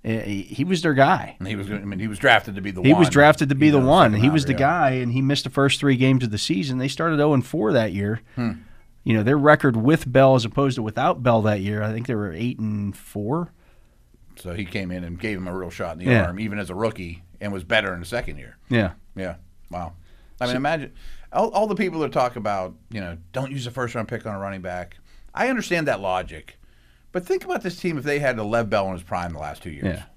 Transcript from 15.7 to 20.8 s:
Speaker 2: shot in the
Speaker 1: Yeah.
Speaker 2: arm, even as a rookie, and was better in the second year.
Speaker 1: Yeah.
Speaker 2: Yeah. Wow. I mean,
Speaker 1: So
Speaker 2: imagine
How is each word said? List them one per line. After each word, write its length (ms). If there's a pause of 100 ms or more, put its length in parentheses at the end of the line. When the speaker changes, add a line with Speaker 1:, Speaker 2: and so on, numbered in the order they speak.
Speaker 2:
shot 240
in 100
the 80
Speaker 1:
Yeah. 140
Speaker 2:
arm, 120
even 220
as 100
a 60
rookie, 480 (160)
and 120
was 120
better 280
in 80
the 60
second 320
year. 180 (120)
Speaker 1:
Yeah. 240 (240)
Speaker 2:
Yeah. 200 (340)
Wow. 240 (460)
I 40
mean, 80
Speaker 1:
So 60
Speaker 2:
imagine 340 (400)